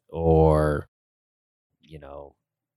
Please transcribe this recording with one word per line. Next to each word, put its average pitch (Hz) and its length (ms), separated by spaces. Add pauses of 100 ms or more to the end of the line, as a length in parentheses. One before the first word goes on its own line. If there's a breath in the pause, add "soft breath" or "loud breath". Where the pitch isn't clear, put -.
or, 80 800 (920)
you - 160
know, 71 380 (420)